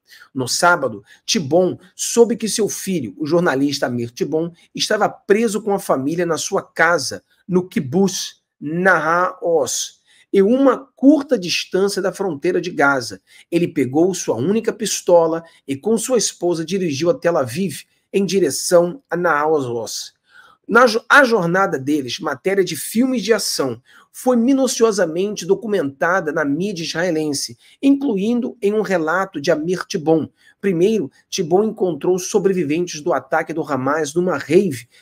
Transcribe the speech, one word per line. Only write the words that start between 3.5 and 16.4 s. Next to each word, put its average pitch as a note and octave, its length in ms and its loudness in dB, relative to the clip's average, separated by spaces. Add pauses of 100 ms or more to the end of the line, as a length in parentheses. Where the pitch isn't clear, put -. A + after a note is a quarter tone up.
Amir A#2+ 240 -4
Tibon, D#3+ 420 -4 (220)
estava G3+ 340 0
preso G#3+ 540 0
com G3+ 100 -2
a G3 80 0
família E3 460 -2
na - 120 -2
sua - 260 -4
casa, D#3+ 600 0 (240)
no F3+ 200 0
kibbutz F3+ 760 -2 (180)
Nahal E3+ 800 0
Oz, D#3+ 580 -2 (360)
e G3 100 4
uma B3 360 4 (180)
curta C4+ 420 4
distância F#3+ 640 -2
da F#3 100 -2
fronteira F3+ 480 -4
de E3+ 100 -6
Gaza. C#3 520 0 (300)
Ele E3+ 160 2
pegou D3+ 460 0
sua D3 220 -4
única G#3 380 -2
pistola E3 680 2 (240)
e C#3 80 -4
com G#3+ 220 0
sua B3+ 200 0
esposa F3 480 -2